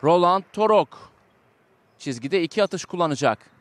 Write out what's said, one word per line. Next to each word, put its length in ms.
Roland 380
Torok 580
çizgide 440
iki 200
atış 220
kullanacak. 680